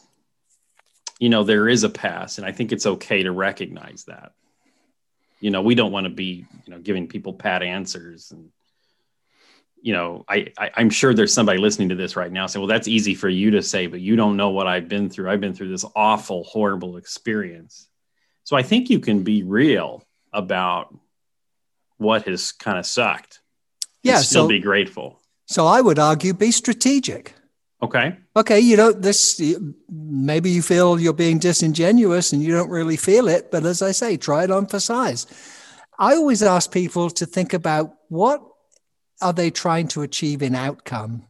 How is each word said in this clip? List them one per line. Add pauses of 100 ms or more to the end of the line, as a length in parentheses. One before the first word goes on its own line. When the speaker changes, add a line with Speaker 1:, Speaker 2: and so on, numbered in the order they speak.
(1200)
Speaker 1:
you
know,
there
is
a
past,
and
I
think
it's
okay
to
recognize
that. (1080)
You
know,
we
don't
wanna
be, (200)
you
know,
giving
people
pat
answers.
And, (1300)
you
know,
I,
I,
I'm
sure
there's
somebody
listening
to
this
right
now
saying,
"Well,
that's
easy
for
you
to
say,
but
you
don't
know
what
I've
been
through.
I've
been
through
this (100)
awful,
horrible
experience." (560)
So
I
think
you
can
be
real (300)
about (1040)
what
has
kinda
sucked (420)
and (120)
Speaker 2:
Yeah,
Speaker 1:
still
Speaker 2:
so
Speaker 1:
be
grateful. (260)
Speaker 2:
So
I
would
argue,
be
strategic. (480)
Speaker 1:
Okay. (200)
Speaker 2:
Okay,
you
know,
this, (500)
maybe
you
feel
you're
being
disingenuous
and
you
don't
really
feel
it,
but
as
I
say,
try
it
on
for
size. (720)
I
always
ask
people
to
think
about (140)
what (800)
are
they
trying
to
achieve
in
outcome